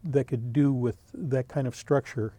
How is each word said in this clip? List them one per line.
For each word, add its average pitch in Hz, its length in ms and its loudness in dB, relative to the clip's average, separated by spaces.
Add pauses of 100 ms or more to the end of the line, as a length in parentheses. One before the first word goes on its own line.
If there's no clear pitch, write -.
that 139 240 2
could 120 240 -4
do 139 220 4
with 120 240 0 (160)
that 131 340 -2
kind 135 200 -2
of 120 80 -6
structure 127 640 -2